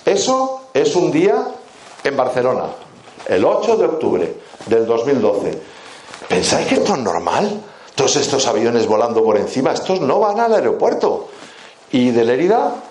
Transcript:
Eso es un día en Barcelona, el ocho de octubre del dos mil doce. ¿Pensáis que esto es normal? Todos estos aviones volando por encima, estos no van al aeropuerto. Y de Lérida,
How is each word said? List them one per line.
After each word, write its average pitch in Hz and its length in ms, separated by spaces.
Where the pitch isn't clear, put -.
Eso 262 680
es 147 220
un 170 160
día 185 360
en 135 140
Barcelona, 123 460
el 98 180
ocho 208 320
de - 80
octubre 120 520
del 113 220
dos 117 180
mil 135 160
doce. 101 380
¿Pensáis - 400
que 269 80
esto - 200
es 139 40
normal? 92 600
Todos 123 220
estos 131 320
aviones 117 400
volando 113 360
por 107 140
encima, 127 340
estos 185 300
no 160 180
van 208 200
al 233 140
aeropuerto. - 720
Y 123 180
de 117 160
Lérida, 165 480